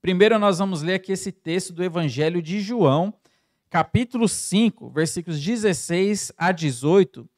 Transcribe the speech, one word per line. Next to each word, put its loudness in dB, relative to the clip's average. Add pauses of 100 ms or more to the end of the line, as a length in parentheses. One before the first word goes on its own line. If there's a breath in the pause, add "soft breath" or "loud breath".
Primeiro 4
nós 2
vamos -2
ler -2
aqui -4
esse -6
texto -6
do -6
Evangelho -2
de -6
João, 2 (560)
capítulo 0
cinco, -2
versículos -4
dezesseis -2
a 0
dezoito 0